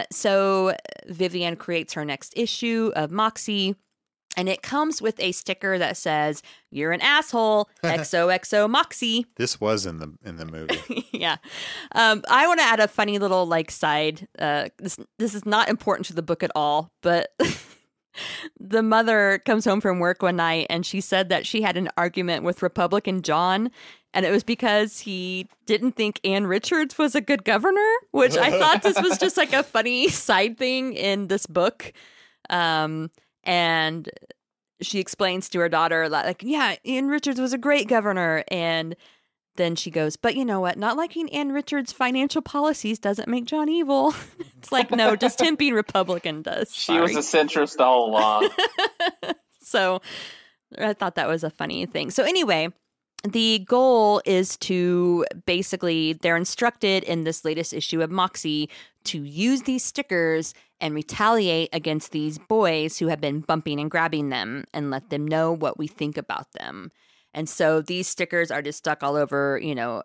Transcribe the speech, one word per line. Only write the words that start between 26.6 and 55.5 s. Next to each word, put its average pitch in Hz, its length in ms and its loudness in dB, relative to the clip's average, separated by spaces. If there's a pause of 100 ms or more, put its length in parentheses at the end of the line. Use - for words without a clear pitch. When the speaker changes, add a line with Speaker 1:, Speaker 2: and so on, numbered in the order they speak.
Speaker 1:
was 302 180 2
a 285 60 2
good 277 240 0
governor, 381 420 2 (260)
which 254 240 4
I 277 220 4
thought 311 240 6
this 370 180 4
was 339 180 2
just, 370 180 0
like, - 160 2
a 269 100 4
funny 247 460 0
<laughs> - 20 0
side 214 460 0
thing 262 380 -2
in 196 340 -2
this 196 180 -2
book. 180 460 0 (560)
Um, 160 640 0 (340)
and 165 640 0 (720)
she - 200 -4
explains 185 500 -2
to 180 100 -2
her 170 80 2
daughter, 160 400 2
li-, 151 40 -4
like, 156 300 -2
"Yeah, 254 420 0
Ann 262 240 -2
Richards 285 320 -2
was 254 120 -2
a 262 60 -2
great 240 300 2
governor." 185 600 2
And 165 460 -2 (640)
then 170 180 0
she 165 160 -6
goes, 151 260 0
"But 233 200 0
you 269 80 0
know 202 160 0
what? 180 160 0
Not 220 220 -2
liking 330 340 -4
Ann 285 180 -2
Richards' 285 420 -4
financial 262 500 0
policies 285 560 -2
doesn't 202 300 -4
make 240 160 -2
John 302 240 -2
evil." 294 500 2
<laughs> - 60 -14 (340)
It's - 140 -12
like, 247 180 2
no, 220 240 4
just 240 260 0
him 320 140 4
being 285 200 2
Republican 180 680 0
does. - 320 -6
Speaker 3:
She - 240 0
was 170 140 4
Speaker 1:
Sorry. 151 300 2
Speaker 3:
a 147 40 4
centrist 147 320 -2
all 127 320 6
along. 107 440 4
Speaker 1:
<laughs> - 800 -2 (260)
So 185 400 0 (760)
I 214 160 -2
thought 190 220 -4
that 151 140 0
was 160 160 -2
a 156 60 -2
funny 160 360 -6
thing. 147 240 -4
So - 140 2
anyway, 208 440 2 (540)
the 220 380 2
goal 233 640 4
is 185 340 2
to 175 640 2 (200)
basically, 175 720 -2